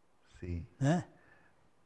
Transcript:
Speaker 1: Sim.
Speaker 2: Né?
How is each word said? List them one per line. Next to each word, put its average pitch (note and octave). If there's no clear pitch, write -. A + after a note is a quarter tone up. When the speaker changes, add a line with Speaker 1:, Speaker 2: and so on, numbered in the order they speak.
Speaker 1:
Sim. F2
Speaker 2:
Né? D3+